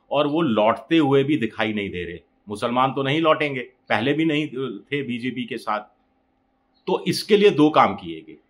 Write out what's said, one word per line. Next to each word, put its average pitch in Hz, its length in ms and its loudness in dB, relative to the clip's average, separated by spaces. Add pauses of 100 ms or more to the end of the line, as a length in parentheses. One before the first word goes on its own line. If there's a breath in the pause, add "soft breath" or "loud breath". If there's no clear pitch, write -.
(120)
और 147 160 2
वो 151 140 0
लौटते 113 560 2
हुए 139 260 4
भी 143 140 0
दिखाई 110 360 -4
नहीं 101 160 -4
दे 87 140 -8
रहे। 85 160 -12 (300)
मुसलमान 123 440 -2
तो 139 100 -4
नहीं 143 180 -2
लौटेंगे, 151 400 0
पहले 120 520 -4
भी 156 120 0
नहीं 151 220 0 (320)
थे 143 240 -6
बीजेपी 120 420 -6
के 117 120 -10
साथ। 107 220 -4 (1080)
तो - 200 -2
इसके 202 300 2
लिए 202 120 6
दो 151 200 6
काम 120 260 4
किए 82 260 -12
गए। - 160 -20 (120)